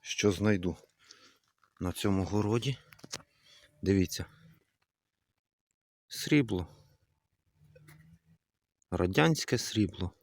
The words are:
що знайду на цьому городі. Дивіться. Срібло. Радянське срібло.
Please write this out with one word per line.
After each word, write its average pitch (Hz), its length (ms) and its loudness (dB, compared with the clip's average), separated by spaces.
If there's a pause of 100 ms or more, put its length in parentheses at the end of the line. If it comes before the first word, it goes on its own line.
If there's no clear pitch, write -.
що - 300 0
знайду 90 460 0 (1000)
на 90 120 -4
цьому 98 320 0
городі. 104 540 -2 (1040)
Дивіться. 95 440 0 (1800)
Срібло. 113 600 0 (2250)
Радянське 120 680 2
срібло. - 540 -2 (100)